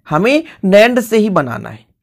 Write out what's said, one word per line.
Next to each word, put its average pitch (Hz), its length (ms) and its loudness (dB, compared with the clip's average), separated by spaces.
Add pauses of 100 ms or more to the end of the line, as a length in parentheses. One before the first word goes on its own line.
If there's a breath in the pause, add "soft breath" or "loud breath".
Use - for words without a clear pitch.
हमें 247 360 0 (220 loud breath)
nand 220 340 4
से 220 180 -2
ही 214 120 0
बनाना 117 380 -4
है। 110 100 -18 (240)